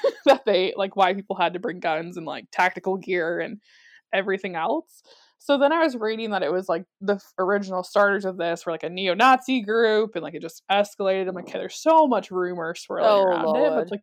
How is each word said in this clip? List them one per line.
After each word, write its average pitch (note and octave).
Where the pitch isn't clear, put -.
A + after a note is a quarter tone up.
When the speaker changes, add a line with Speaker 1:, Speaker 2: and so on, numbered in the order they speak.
Speaker 1:
<laughs> -
that -
they, F#3+
like, G3
why F#3+
people G3
had F3
to F3
bring F#3
guns E3+
and, E3
like, C3+
tactical F#3
gear E3+
and D#3+
everything F#3+
else. G#3+
So C#4+
then C#4+
I E4
was B3+
reading A3
that F#3+
it D3+
was, F#3+
like, F3
the G3+
f-, -
original F#3+
starters G3+
of F#3
this E3+
were, E3+
like, D#3+
a D#3+
neo-Nazi A#3
group, A3
and, D#3+
like, D3+
it D3+
just E3
escalated. F#3+
I'm F3+
like, F3+
"Okay, -
there's F#3
so D#4+
much G#3
rumor F3+
swirling G3+
Speaker 2:
Oh, G3
Speaker 1:
around D#3+
it." C#4+
But, D#3+
Speaker 2:
Lord. F#3
Speaker 1:
like, G#3